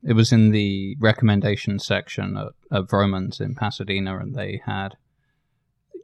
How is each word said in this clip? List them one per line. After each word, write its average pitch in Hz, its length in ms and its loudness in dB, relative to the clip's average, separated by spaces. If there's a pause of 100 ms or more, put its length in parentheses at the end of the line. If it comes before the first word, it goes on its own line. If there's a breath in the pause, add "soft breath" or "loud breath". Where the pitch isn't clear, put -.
it 123 100 0
was 110 180 6
in 110 200 8
the 98 480 0
recommendation 104 800 2
section 98 580 -4
at, 101 100 -8 (240)
at 95 180 -2
Vroman's 98 520 0
in 104 140 -6
Pasadena, 98 640 -4
and 98 180 -10
they 101 300 -8
had, 98 300 -8 (1080)